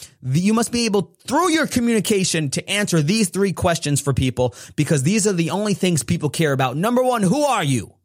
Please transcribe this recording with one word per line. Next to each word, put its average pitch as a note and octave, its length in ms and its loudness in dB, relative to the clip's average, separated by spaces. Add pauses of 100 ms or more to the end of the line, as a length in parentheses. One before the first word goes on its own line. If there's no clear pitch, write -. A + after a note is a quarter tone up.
(220)
the, C3 180 -2
you G3+ 140 2
must A3+ 180 0
be A#3+ 140 -2
able, G3+ 280 0 (140)
through E4 240 2
your D#4 160 2
communication, G3 840 0
to - 180 -6
answer F#3+ 320 0
these G3 260 2
three G3 240 0
questions D#3 480 0
for C#3 140 -2
people B2 420 -2 (220)
because D3 260 2
these G3+ 240 2
are G#3 60 0
the E3+ 160 -2
only G3+ 240 -2
things F3 300 0
people D3+ 260 -2
care D3 240 0
about. C3 240 -2
Number A#3+ 260 0
one, B3 180 0
who G#3+ 220 2
are A#3 220 0
you? B2 280 -2 (120)